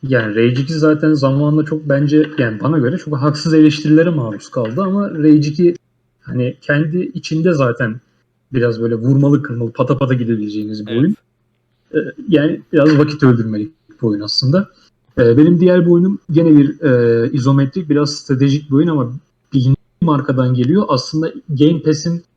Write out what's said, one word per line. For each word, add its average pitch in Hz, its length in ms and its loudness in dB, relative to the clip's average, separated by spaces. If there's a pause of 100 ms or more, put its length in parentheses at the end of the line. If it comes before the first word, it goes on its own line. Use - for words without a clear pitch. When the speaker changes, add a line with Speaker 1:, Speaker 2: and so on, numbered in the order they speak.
Speaker 1:
Yani 113 340 -2
Rage 123 260 0
iki 151 120 -6
zaten 156 380 2
zamanında 147 520 0
çok 156 240 -8
bence, 147 500 2
yani 110 220 -2
bana 156 180 -2
göre 147 200 -2
çok 151 180 -8
haksız 151 380 -2
eleştirilere 151 560 4
maruz 117 380 -6
kaldı 120 340 -4
ama 196 280 -2
Rage 151 380 2
iki 175 260 0 (460)
hani 123 400 -6
kendi 151 380 -2
içinde 165 540 -4
zaten 123 480 -2 (520)
biraz 117 300 -2
böyle 117 120 -2
vurmalı 139 480 2
kırmalı 117 300 -6
pata 127 260 -2
pata 131 160 -2
gidebileceğiniz 107 720 -6
bir 107 60 -10
Speaker 2:
Evet. 117 80 0
Speaker 1:
oyun. 175 160 0 (760)
Ee, 160 40 -4 (300)
yani 160 320 0 (120)
biraz 151 260 4
vakit 147 240 0
öldürmelik 110 500 0 (180)
bir - 160 -8
oyun 104 140 -2
aslında. 135 500 -2 (480)
Ee, 117 180 4
benim 165 240 4
diğer 180 260 4
bir 175 40 2
oyunum 185 300 2 (100)
gene 156 280 6
bir, 143 220 2
e, 120 520 2
izometrik, 139 560 0
biraz 147 260 0
stratejik 139 560 -2
bir 135 40 -2
oyun 160 140 2
ama 131 240 -2 (400)
bilindik 135 260 2 (240)
bir 175 40 0
markadan 131 480 0
geliyor. 135 340 0
Aslında 156 440 -4 (160)
Game 151 340 0
Pass'in 170 420 -4 (120)